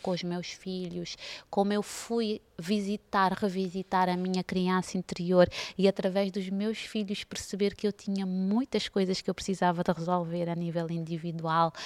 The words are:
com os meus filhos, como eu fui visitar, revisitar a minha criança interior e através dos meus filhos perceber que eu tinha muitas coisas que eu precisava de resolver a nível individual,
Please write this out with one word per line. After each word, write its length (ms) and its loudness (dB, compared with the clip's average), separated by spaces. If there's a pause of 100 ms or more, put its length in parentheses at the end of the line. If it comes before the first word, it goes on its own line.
com 80 -2
os 140 -2
meus 240 -6
filhos, 680 -8 (340)
como 220 2
eu 100 2
fui 580 -2 (160)
visitar, 760 0
revisitar 760 0
a 80 2
minha 280 0
criança 520 2
interior 520 4 (280)
e 120 6
através 420 0
dos 180 -6
meus 300 -2
filhos 460 -6
perceber 500 -4
que 100 -6
eu 80 2
tinha 320 -4
muitas 640 0
coisas 320 0
que 80 -12
eu 60 2
precisava 480 0
de 80 2
resolver 580 0
a 60 -2
nível 340 -2
individual, 840 0 (140)